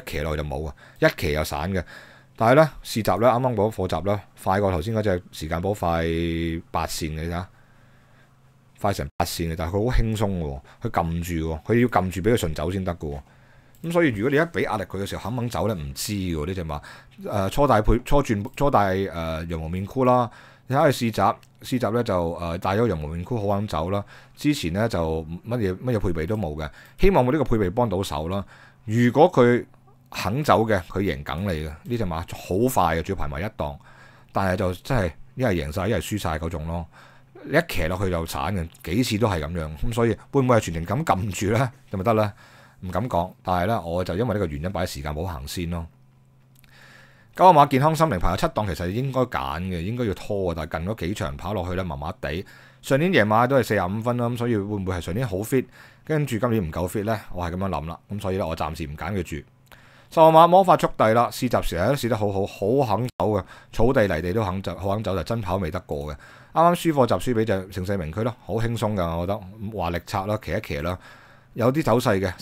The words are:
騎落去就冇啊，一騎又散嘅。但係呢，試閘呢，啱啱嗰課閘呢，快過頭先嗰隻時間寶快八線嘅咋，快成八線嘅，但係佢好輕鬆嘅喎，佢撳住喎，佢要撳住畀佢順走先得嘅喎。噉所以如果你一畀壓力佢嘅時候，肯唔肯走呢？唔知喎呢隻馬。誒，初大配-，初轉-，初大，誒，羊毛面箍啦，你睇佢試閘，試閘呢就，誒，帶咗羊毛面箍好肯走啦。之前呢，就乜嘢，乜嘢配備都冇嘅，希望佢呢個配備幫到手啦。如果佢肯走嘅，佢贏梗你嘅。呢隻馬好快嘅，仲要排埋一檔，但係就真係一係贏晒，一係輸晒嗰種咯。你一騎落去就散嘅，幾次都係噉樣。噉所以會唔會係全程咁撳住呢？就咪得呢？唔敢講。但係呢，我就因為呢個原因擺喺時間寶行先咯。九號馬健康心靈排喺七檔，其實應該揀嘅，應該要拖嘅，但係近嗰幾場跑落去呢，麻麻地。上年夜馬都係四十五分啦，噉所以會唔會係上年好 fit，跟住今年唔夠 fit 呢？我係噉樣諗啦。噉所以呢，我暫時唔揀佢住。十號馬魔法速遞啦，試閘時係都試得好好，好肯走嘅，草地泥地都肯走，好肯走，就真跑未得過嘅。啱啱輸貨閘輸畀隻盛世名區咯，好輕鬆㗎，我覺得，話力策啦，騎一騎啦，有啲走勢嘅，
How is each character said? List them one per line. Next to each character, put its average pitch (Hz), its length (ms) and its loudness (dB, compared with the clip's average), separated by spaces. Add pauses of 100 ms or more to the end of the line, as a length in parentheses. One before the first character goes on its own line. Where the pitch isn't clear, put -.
騎 - 160 -8
落 78 160 -2
去 76 60 -4
就 76 60 -6
冇 71 180 -6
啊， 73 80 -12 (240)
一 156 80 4 (100)
騎 82 160 -2
又 78 120 0
散 78 280 -4
嘅。 92 100 -2 (540)
但 113 160 4
係 - 20 8
呢， 156 160 6 (120)
試 - 200 -4
閘 98 180 0
呢， 120 80 6
啱 120 120 2
啱 127 140 0
嗰 107 160 2
課 92 180 -4
閘 82 180 -2
呢， 101 140 0 (220)
快 95 180 2
過 98 100 2
頭 85 100 0
先 110 140 -4
嗰 107 80 0
隻 92 280 0
時 - 160 -10
間 82 140 -4
寶 95 140 -2
快 82 300 0 (640)
八 82 160 -2
線 - 240 -6
嘅 78 180 -6
咋， 87 180 -6 (1300)
快 101 140 0
成 73 120 -6 (120)
八 87 80 0
線 82 260 -4
嘅， - 60 -4
但 82 100 -2
係 87 40 -6
佢 107 180 0
好 127 80 2
輕 110 180 2
鬆 101 240 -2
嘅 - 40 -4
喎， 69 160 -8 (220)
佢 113 80 -4
撳 85 320 0
住 82 280 -4
喎， 78 140 -8
佢 117 180 2
要 123 60 4
撳 92 220 0
住 90 120 -6
畀 107 100 2
佢 120 60 4
順 82 160 -2
走 76 160 -2
先 95 120 -4
得 90 120 -4
嘅 80 180 -8
喎。 71 80 -8 (640)
噉 165 100 -6
所 175 120 4
以 156 40 4
如 104 140 -2
果 131 80 0
你 139 60 2
一 147 40 4
畀 165 200 -2
壓 104 180 -2
力 95 60 -4
佢 - 180 -12
嘅 - 20 -4
時 92 140 -8
候， - 40 -14
肯 113 140 -6
唔 123 40 -4
肯 120 100 -4
走 85 180 -2
呢？ 110 60 0
唔 73 180 -8
知 - 220 -6
喎 85 320 -2
呢 92 80 -4
隻 90 100 -6
馬。 73 180 -8 (400)
誒， 101 280 -2
初 143 160 2
大 110 160 6
配-， 113 240 6
初 143 160 6
轉-， 104 240 -2 (100)
初 143 140 2
大， 104 180 4
誒， 82 600 -2
羊 85 120 -4
毛 80 80 -8
面 92 160 -4
箍 127 220 0
啦， 123 240 4 (360)
你 127 80 -4
睇 139 40 2
佢 156 100 6
試 120 240 0
閘， - 240 2 (240)
試 123 180 -2
閘 113 140 0
呢 120 100 0
就， 90 300 0
誒， 85 260 -6
帶 95 120 -2
咗 113 180 2
羊 87 100 0
毛 76 100 -6
面 85 140 -6
箍 120 140 -6
好 101 200 -2
肯 104 120 -4
走 82 220 -2
啦。 101 120 -2 (320)
之 147 200 0
前 87 180 -4
呢， 107 160 0
就 80 340 -2 (240)
乜 117 120 -4
嘢， 95 180 -2
乜 123 200 -2
嘢 - 20 2
配 101 100 -2
備 80 180 -2
都 107 120 -2
冇 80 160 -4
嘅， 76 160 -8 (280)
希 196 120 8
望 139 160 4
佢 127 60 2
呢 156 60 2
個 139 60 2
配 120 120 2
備 98 140 2
幫 120 160 0
到 95 160 0
手 80 260 -4
啦。 98 140 -4 (440)
如 117 260 4
果 151 180 8
佢 120 340 6 (460)
肯 117 320 -4
走 110 240 4
嘅， 104 160 2
佢 - 180 -6
贏 78 220 -2
梗 80 220 -6
你 104 40 -2
嘅。 78 160 -2 (180)
呢 120 140 -6
隻 113 80 -2
馬 82 120 -4
好 98 560 -2
快 85 240 2
嘅， 82 60 -2
仲 95 140 -4
要 76 60 -2
排 76 60 -2
埋 71 120 -6
一 90 40 -4 (120)
檔， 73 200 -6 (560)
但 98 200 2
係 92 40 0
就 90 180 0
真 127 240 -2
係 90 140 0 (240)
一 127 80 -2
係 110 80 2 (140)
贏 78 60 -8
晒， 92 160 -2
一 117 60 0
係 85 60 0
輸 104 180 -4
晒 95 200 -4
嗰 82 100 -4
種 82 180 -6
咯。 85 200 -6 (560)
你 - 140 -2
一 165 120 4
騎 - 180 -2
落 90 100 -2
去 95 140 0
就 82 160 -2
散 78 280 -4
嘅， 82 140 -4 (160)
幾 98 180 2
次 117 160 0
都 113 80 2
係 92 140 0
噉 76 120 -6
樣。 78 260 -4
噉 120 140 0
所 117 140 2
以 107 100 2 (140)
會 139 120 2
唔 127 60 2
會 123 80 6
係 110 40 4
全 85 140 -4
程 85 120 -4
咁 117 180 -2
撳 95 260 0
住 92 260 -2
呢？ 123 160 0 (180)
就 104 60 -6
咪 92 80 -4
得 117 80 2
呢？ 107 200 2 (480)
唔 92 100 -10
敢 95 180 -2
講。 87 240 -2 (100)
但 90 200 0
係 90 40 0
呢， 110 140 0
我 85 240 -2
就 87 100 -4
因 110 120 0
為 104 80 0
呢 104 60 -2
個 95 60 0
原 73 160 -6
因 95 100 -4
擺 85 100 -2
喺 92 40 -2
時 69 140 -8
間 73 140 -6
寶 78 80 -6
行 80 240 -8
先 85 240 -6
咯。 85 160 -6 (1500)
九 - 80 4
號 185 80 12
馬 143 160 8
健 135 120 2
康 156 140 4
心 160 140 2
靈 101 100 0
排 87 160 2
喺 - 20 -2
七 - 100 0
檔， 107 200 -2
其 101 160 -4
實 87 60 -2
應 123 240 -2
該 127 80 0
揀 76 400 -2
嘅， 90 200 -4
應 104 160 -4
該 123 80 -2
要 98 100 -2
拖 95 380 -2
嘅， - 40 -2
但 80 100 -6
係 82 120 -6
近 85 120 -4
嗰 80 80 -6
幾 87 160 -4
場 73 220 -6
跑 82 180 -6
落 90 120 -4
去 90 80 -4
呢， 92 100 -4
麻 78 120 -8
麻 73 240 -8
地。 78 240 -6 (380)
上 135 160 2
年 175 140 2
夜 120 120 6
馬 110 220 4
都 135 100 4
係 123 60 6
四 107 120 0
十 98 100 4
五 98 180 -2
分 120 140 -2
啦， 120 120 0
噉 120 80 -4
所 120 120 -2
以 117 80 2
會 101 60 0
唔 101 220 -4
會 92 120 -2
係 87 40 -4
上 87 140 -6
年 123 120 -2
好 95 120 -4
fit， 123 260 0 (400)
跟 151 220 -2
住 117 120 -2
今 120 120 0
年 110 120 2
唔 78 100 -4
夠 87 160 -2
fit 101 160 -4
呢？ 107 140 -2 (140)
我 87 160 -4
係 82 60 -6
噉 92 40 -4
樣 98 100 -4
諗 78 180 -4
啦。 82 120 -10 (120)
噉 101 100 -6
所 95 120 -2
以 95 40 0
呢， 95 100 -2
我 82 100 -4
暫 82 200 -4
時 80 100 -8
唔 73 100 -10
揀 80 160 -6
佢 95 100 -2
住。 78 140 -8 (760)
十 - 60 -2
號 160 140 10
馬 160 160 10
魔 185 160 8
法 170 120 6
速 160 120 2 (100)
遞 110 160 6
啦， 117 160 4
試 127 180 -2
閘 110 140 2
時 85 160 0
係 90 80 2
都 135 80 2
試 127 140 -2
得 117 80 0
好 104 160 -2
好， 98 120 -2 (400)
好 107 120 0
肯 123 200 0
走 95 140 0
嘅， 98 140 0 (280)
草 117 200 4
地 110 160 4
泥 80 120 0
地 90 120 -2
都 113 100 0
肯 98 180 -2
走， 92 160 -6
好 98 180 -2
肯 110 100 -4
走， 95 100 -2
就 90 80 -2
真 117 180 -4
跑 95 160 -2
未 90 140 -2
得 - 100 -4
過 73 320 -8
嘅。 71 40 -12 (360)
啱 - 20 -6
啱 170 200 6
輸 170 180 0
貨 135 140 6
閘 104 140 2
輸 127 140 0
畀 113 100 2
隻 98 280 -2
盛 92 140 -6
世 101 100 -2
名 80 160 -6
區 95 120 -4
咯， 120 100 -4 (100)
好 92 100 -6
輕 113 220 0
鬆 107 180 0
㗎， 85 220 0
我 85 80 -2
覺 95 80 -2
得， 104 460 -10
話 87 120 -2
力 87 140 -2
策 95 220 -2
啦， 107 160 0
騎 - 80 -8
一 95 100 -2
騎 73 200 -6
啦， 87 180 -4 (560)
有 120 180 2
啲 156 120 0
走 113 140 4
勢 120 200 2
嘅， 95 240 -2